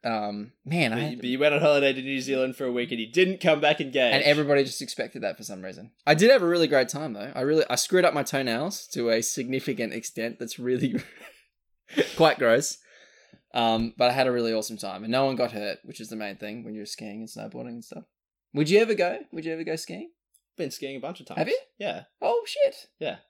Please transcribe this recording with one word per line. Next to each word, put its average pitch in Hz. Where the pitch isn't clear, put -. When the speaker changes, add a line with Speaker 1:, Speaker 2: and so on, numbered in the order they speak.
Speaker 1:
um, 107
man, 143
I 113
Speaker 2:
But 127
Speaker 1:
had 151
Speaker 2:
you, 123
but 127
you 127
went 147
on 147
holiday 143
to 131
New 135
Zealand 131
for 139
a 123
week, 120
and 120
you 110
didn't 185
come 156
back 151
engaged. 131
Speaker 1:
And 139
everybody 143
just 123
expected 117
that 101
for 107
some 95
reason. 95
I 151
did 202
have 254
a 170
really 170
great 135
time, 147
though. 107
I 135
really, 151
I 123
screwed 180
up 156
my 143
toenails 135
to 117
a 113
significant 127
extent. 113
That's 117
really 127
<laughs> -
quite 160
gross. 123
Um, 113
but 123
I -
had 135
a 127
really 117
awesome 110
time, 98
and 110
no 131
one 135
got 117
hurt, 104
which -
is 110
the 113
main 101
thing 107
when 107
you're 107
skiing 107
and 110
snowboarding 120
and 117
stuff. -
Would 151
you 196
ever 226
go? 175
Would 160
you 160
ever 160
go 160
skiing? 185
Speaker 2:
Been 160
skiing 135
a 123
bunch 165
of 127
times. -
Speaker 1:
Have 180
you? 480
Speaker 2:
Yeah. -
Speaker 1:
Oh, 466
shit. 285
Speaker 2:
Yeah. 123